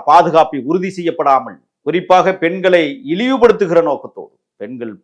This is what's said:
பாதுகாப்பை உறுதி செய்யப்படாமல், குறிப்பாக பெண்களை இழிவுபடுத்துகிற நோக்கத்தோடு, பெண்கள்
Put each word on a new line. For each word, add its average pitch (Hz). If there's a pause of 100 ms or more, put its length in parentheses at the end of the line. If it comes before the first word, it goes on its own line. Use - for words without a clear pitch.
பாதுகாப்பை 160
உறுதி 180
செய்யப்படாமல், 143 (280)
குறிப்பாக 180
பெண்களை 180 (220)
இழிவுபடுத்துகிற 208
நோக்கத்தோடு, - (260)
பெண்கள் 117 (140)